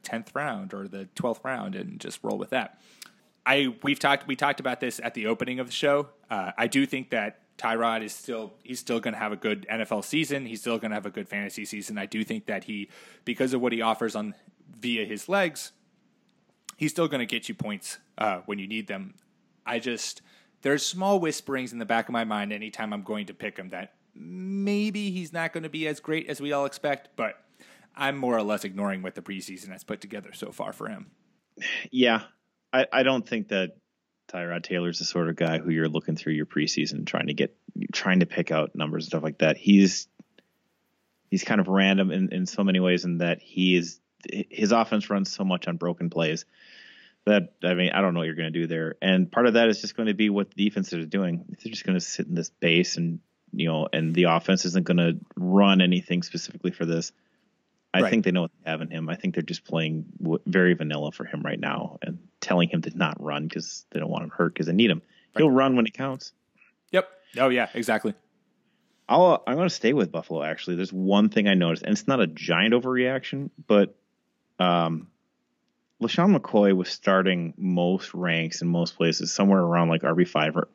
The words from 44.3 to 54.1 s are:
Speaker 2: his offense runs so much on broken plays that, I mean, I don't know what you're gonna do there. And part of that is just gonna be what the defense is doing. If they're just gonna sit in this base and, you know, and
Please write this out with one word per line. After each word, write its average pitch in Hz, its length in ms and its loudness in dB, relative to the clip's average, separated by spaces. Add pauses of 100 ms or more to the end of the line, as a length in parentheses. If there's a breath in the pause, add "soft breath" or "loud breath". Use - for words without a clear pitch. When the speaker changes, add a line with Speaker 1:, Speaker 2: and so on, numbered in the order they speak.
Speaker 2:
his 107 220 0
offense 110 380 0
runs 98 200 0
so - 140 -6
much 92 240 -2
on 87 80 -4
broken 87 340 -4
plays 80 340 -2 (840 loud breath)
that, 104 360 4
I 90 120 2
mean, 90 180 2
I - 80 0
don't 95 140 2
know 85 60 0
what 82 60 -2
you're 80 80 -4
gonna 80 160 -4
do 82 160 -2
there. 80 340 -4
And 92 300 4
part 123 160 4
of 113 80 6
that 117 140 6
is 104 120 2
just - 160 -10
gonna 110 180 0
be 104 160 2
what 101 200 0
the 101 140 0
defense 101 280 0
is 82 140 -4
doing. 87 460 -2
If - 100 -16
they're 110 100 -12
just 107 140 -10
gonna 92 140 2
sit - 260 -6
in 87 80 -4
this 85 160 -4
base 85 460 2
and, 85 240 -2 (320)
you 82 160 0
know, 78 240 0
and 80 220 0